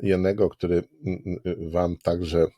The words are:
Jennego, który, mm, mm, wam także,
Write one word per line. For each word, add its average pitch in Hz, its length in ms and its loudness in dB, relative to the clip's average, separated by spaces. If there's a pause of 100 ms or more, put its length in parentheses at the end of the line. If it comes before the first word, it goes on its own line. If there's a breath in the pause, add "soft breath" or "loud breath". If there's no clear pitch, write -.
Jennego, 95 480 2
który, 87 340 0 (240)
mm, 92 380 -6
mm, 82 260 -6
wam 87 260 0
także, 85 500 0 (120)